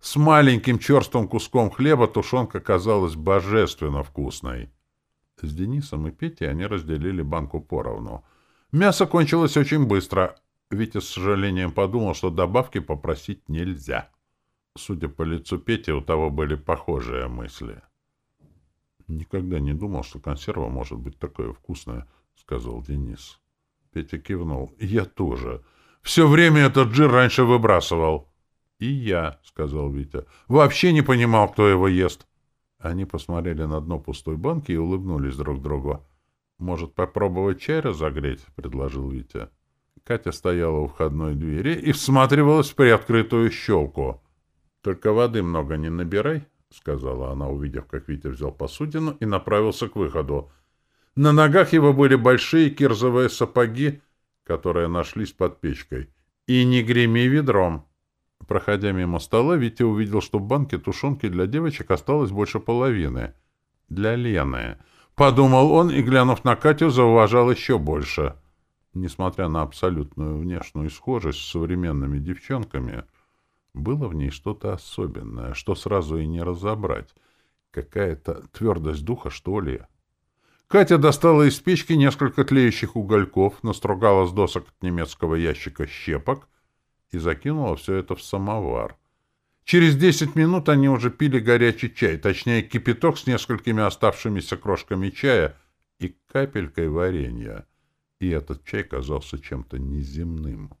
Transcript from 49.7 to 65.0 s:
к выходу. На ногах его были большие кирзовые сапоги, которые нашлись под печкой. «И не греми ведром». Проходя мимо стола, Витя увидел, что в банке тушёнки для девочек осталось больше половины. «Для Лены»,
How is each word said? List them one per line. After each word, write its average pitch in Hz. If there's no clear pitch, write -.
к -
выходу. 71
На 147
ногах 156
его 147
были 139
большие 131
кирзовые 127
сапоги, 127
которые 85
нашлись 87
под -
печкой. 67
«И 127
не 123
греми 117
ведром». 104
Проходя 101
мимо 90
стола, 127
Витя 120
увидел, 107
что -
в 98
банке 131
тушёнки 123
для 90
девочек 147
осталось 127
больше 101
половины. 90
«Для 101
Лены», 69